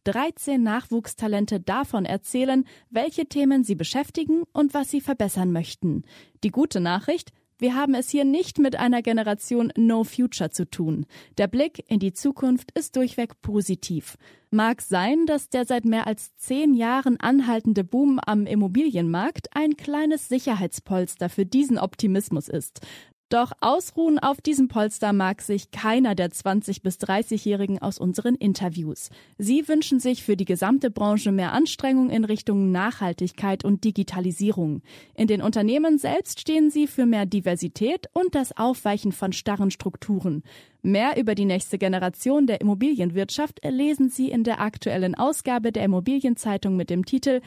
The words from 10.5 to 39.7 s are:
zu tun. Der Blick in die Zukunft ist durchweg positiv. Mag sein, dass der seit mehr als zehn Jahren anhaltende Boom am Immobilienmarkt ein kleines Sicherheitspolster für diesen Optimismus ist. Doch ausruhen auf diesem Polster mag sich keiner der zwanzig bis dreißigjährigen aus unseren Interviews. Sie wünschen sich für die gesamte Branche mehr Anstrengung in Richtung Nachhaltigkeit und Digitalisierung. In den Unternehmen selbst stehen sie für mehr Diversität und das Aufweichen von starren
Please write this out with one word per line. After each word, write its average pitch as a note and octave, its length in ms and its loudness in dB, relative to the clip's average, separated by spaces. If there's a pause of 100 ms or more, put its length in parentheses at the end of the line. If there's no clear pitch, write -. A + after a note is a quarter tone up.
zu F3 200 -4
tun. D#3 360 -4 (320)
Der G3 100 2
Blick C#4 400 -2
in A3 100 2
die F#3+ 140 0
Zukunft C4 580 -2
ist - 240 -8
durchweg B3 460 -2
positiv. F#3+ 760 -4 (340)
Mag A3 300 2
sein, A#3+ 460 0
dass D4+ 220 -2
der B3 180 -2
seit B3 180 0
mehr A3 220 2
als - 300 -6
zehn C#4+ 360 2
Jahren B3 460 2
anhaltende A3+ 640 2
Boom C4 420 2
am G#3 220 0
Immobilienmarkt G3+ 1080 0
ein D4+ 200 2
kleines D4+ 520 -2
Sicherheitspolster F#3+ 1000 -2
für F#3+ 160 -2
diesen B3+ 340 2
Optimismus F#3+ 680 -2
ist. - 320 -8 (480)
Doch A#3+ 220 2 (100)
ausruhen D#4 600 2
auf C4+ 200 0
diesem C4+ 280 2
Polster G#3+ 440 0
mag G3 300 0
sich G3+ 300 -4
keiner A3+ 420 2
der F3 160 0
zwanzig G3 520 -2
bis F#3 160 -2
dreißigjährigen G3+ 840 -2
aus G3 160 -4
unseren G#3+ 380 0
Interviews. F3 720 -2 (260)
Sie C4 300 0
wünschen D4+ 320 2
sich B3+ 240 0
für G3+ 140 2
die F#3 80 -2
gesamte G#3 480 2
Branche G#3 400 0
mehr F#3 200 0
Anstrengung C4 560 2
in A3+ 160 2
Richtung G#3 460 0
Nachhaltigkeit F#3+ 920 -2
und G3+ 180 2
Digitalisierung. F#3 1000 -2 (360)
In A3 100 2
den G#3 160 0
Unternehmen B3+ 560 2
selbst - 400 -4
stehen D#4 320 2
sie D4 160 2
für C4+ 180 0
mehr A3 220 4
Diversität F#3+ 840 -2
und F4+ 240 0
das C4+ 200 -2
Aufweichen G#3+ 540 0
von F#3+ 220 -4
starren G3+ 400 -2